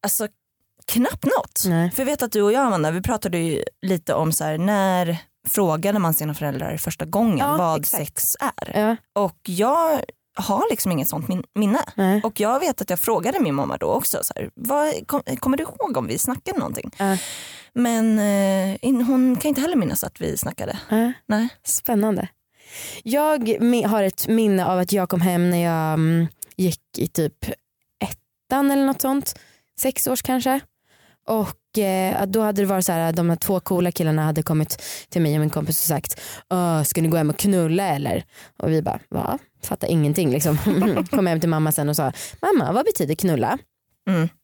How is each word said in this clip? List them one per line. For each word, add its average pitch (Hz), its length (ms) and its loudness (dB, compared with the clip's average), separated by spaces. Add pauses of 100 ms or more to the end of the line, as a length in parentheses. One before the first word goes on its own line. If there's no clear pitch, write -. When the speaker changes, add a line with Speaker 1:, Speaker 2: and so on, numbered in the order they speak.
Speaker 1:
Alltså, 208 260 -2 (580)
knappt - 380 0
något. - 420 0
Speaker 2:
Nej. 170 240 2
Speaker 1:
För 262 120 -4
jag 254 40 0
vet 294 160 0
att 233 100 -4
du 208 100 2
och 208 100 4
jag, 269 140 4
Amanda, 170 240 2
vi 180 120 -2
pratade 202 360 -2
ju 165 240 -2 (200)
lite 185 320 0
om 160 180 0
så 156 120 -2
här, 156 140 -2
när 185 580 2 (320)
frågade 190 500 0
man 165 160 0
sina 151 200 -4
föräldrar 147 420 -6
första 156 280 -6
gången 196 340 2
Speaker 2:
Ja, 285 180 0
Speaker 1:
vad 165 240 2
Speaker 2:
exakt. 147 260 -2
Speaker 1:
sex - 340 -4
är? - 400 -4
Speaker 2:
Ja. 220 160 2 (260)
Speaker 1:
Och 190 200 -2
jag 277 580 2 (360)
har 202 340 0
liksom 202 220 0
inget 156 160 -2
sånt - 200 -6
min-, 185 160 -4 (100)
minne. 208 240 2 (160)
Speaker 2:
Nej. 196 300 2
Speaker 1:
Och 220 160 -4
jag 233 200 2
vet 311 200 -2
att - 100 -6
jag 180 100 -2
frågade 233 400 0
min 156 140 2
mamma 131 220 -2
då - 100 -4
också, - 360 0
så - 140 -4
här, - 180 -8
vad, 294 520 -2
kom-, 285 160 -4 (180)
kommer 262 160 0
du 302 60 -4
ihåg 330 340 -4
om 120 100 -2
vi 120 120 -4
snackade - 400 -4
någonting? - 400 -8
Speaker 2:
Ja. 190 180 2 (580)
Speaker 1:
Men, 226 440 2
eh, 196 640 2
in-, 254 200 2
hon 254 340 4
kan - 120 -2
inte 277 120 0
heller 330 160 0
minnas - 280 0
att - 160 -10
vi 156 160 -4
snackade. - 420 -6 (100)
Speaker 2:
Ja. 226 240 2 (140)
Speaker 1:
Nej. 220 220 0 (180)
Speaker 2:
Spännande. 208 640 0 (720)
Jag 285 460 0
mi-, 233 380 2
har 208 160 2
ett - 260 -2
minne 208 380 4
av 185 120 2
att 180 140 0
jag 190 160 0
kom 180 120 0
hem 175 300 2
när 175 140 2
jag, 160 300 0
mm, 165 320 2 (300)
gick 180 240 0 (180)
i - 100 0
typ - 260 -2 (680)
ettan - 680 -2
eller 277 160 2
något 269 140 -2
sånt. 269 340 -2 (460)
Sex - 260 -2
års 254 160 -2
kanske. 262 380 0 (680)
Och, - 500 -2
eh, 190 480 2
då 214 160 2
hade 202 200 0
det 196 40 2
varit 190 200 2
så 185 60 0
här, 165 200 2
de 170 180 2
här 165 60 2
två 190 240 0
coola 180 320 0
killarna 156 320 2
hade 156 180 2
kommit 156 400 0 (260)
till 175 140 0
mig 151 120 2
och 151 60 2
min 151 100 2
kompis 156 320 -2
och - 60 -2
sagt, - 320 -4 (300)
"Åh, 175 320 2
ska 160 200 0
ni 160 60 4
gå 160 80 2
hem 151 140 2
och - 80 -4
knulla 185 500 2
eller?" 147 360 -2 (340)
Och - 120 -2
vi 156 120 2
bara, - 160 -4 (120)
"Va?" - 280 -4 (240)
Fattar - 260 -6
ingenting, 156 420 2
liksom. 151 280 2 (480)
<laughs> - 40 -10
Kom 208 160 2
hem 165 140 2
till 170 80 0
mamma 156 240 0
sen 147 160 0
och 147 80 -2
sa, 135 160 0 (300)
"Mamma, 311 300 2
vad 247 120 2
betyder 160 300 0
knulla?" 156 440 0 (500)
Speaker 1:
Mm. 170 200 2 (160)